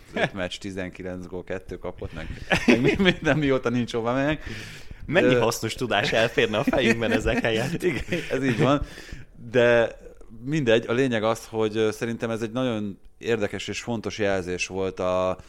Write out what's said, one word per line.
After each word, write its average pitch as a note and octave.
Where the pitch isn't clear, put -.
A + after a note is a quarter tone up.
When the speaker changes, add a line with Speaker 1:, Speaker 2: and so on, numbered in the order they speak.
Speaker 1:
öt G#3
meccs, F2+
tizenkilenc F2+
gól, F2
kettő F#2
kapott, -
meg, D#2+
meg A#2
mi-, E3+
minden, D3+
mióta C3
nincs A#2+
Aubameyang. C3
Speaker 2:
Mennyi C3+
Speaker 1:
Ö, B2
Speaker 2:
hasznos A2+
tudás G#2+
elférne A2+
a A#2+
fejünkben A#2
ezek -
helyett. A#2+
Speaker 1:
<laughs> F3+
Igen, A2+
ez C3+
így A#2+
van. C#3
De A#2+
mindegy, A#2+
a A2+
lényeg A#2+
az, A2+
hogy, A2
ö, A2
szerintem A#2
ez A2+
egy A2
nagyon A2
érdekes G#2
és G#2
fontos G#2+
jelzés F#2
volt F#2+
a F#2